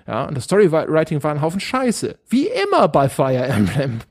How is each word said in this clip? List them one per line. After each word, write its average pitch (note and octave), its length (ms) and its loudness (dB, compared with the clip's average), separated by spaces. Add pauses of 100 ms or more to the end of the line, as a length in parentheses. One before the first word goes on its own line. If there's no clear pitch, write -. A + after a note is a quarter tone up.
Ja, A2+ 160 -4
und D3+ 120 -8
das B2 100 -8
Storywriting D#3+ 760 2
war D3+ 80 -2
ein D3 100 -4
Haufen E3 200 -2
Scheiße. B3+ 580 -4 (100)
Wie C#4+ 200 0
immer G4 400 2
bei C#3 200 2
Fire C3 380 0
Emblem. A#2 540 0 (100)